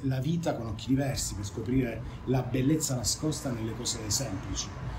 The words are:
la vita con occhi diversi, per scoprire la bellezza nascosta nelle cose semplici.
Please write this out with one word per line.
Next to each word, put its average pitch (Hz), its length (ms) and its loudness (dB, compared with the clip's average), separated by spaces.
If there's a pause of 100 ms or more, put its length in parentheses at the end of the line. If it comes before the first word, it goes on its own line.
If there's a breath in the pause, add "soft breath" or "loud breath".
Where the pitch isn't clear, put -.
la 131 160 2
vita 156 360 2
con 113 120 -4
occhi - 220 -4
diversi, 135 440 2
per 98 100 -4
scoprire 117 580 0 (240 loud breath)
la 131 180 4
bellezza 131 520 2
nascosta 135 560 0
nelle 113 220 -2
cose 113 240 -2 (140)
semplici. 98 560 -2 (320 loud breath)